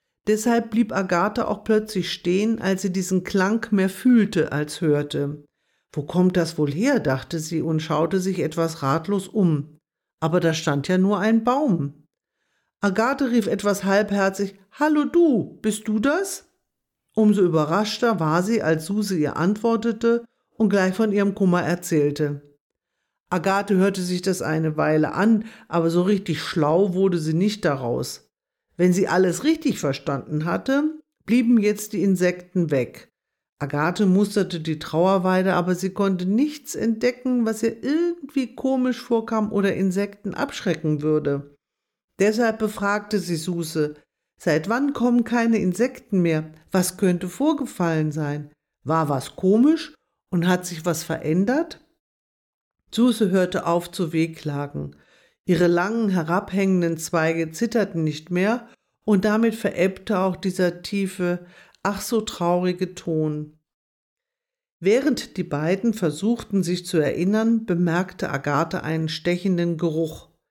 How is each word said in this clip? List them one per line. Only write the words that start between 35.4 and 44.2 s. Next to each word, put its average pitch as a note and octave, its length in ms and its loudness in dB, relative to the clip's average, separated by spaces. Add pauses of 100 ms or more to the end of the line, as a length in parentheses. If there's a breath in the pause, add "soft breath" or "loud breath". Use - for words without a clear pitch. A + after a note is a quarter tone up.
aber F3+ 220 0
sie F#3 160 -4
konnte F#3+ 340 -2
nichts B3+ 500 -2
entdecken, A#3+ 680 0
was A3 180 -2
ihr A3+ 200 -4
irgendwie D4+ 720 -2
komisch B3+ 480 -2
vorkam A3+ 500 -2
oder G3 220 0
Insekten G3 600 -2
abschrecken D#3+ 680 -4
würde. D3 540 -2 (640)
Deshalb A3 400 2
befragte G#3 600 -2
sie E3+ 180 -2
Suse: D#3+ 580 -4 (420 loud breath)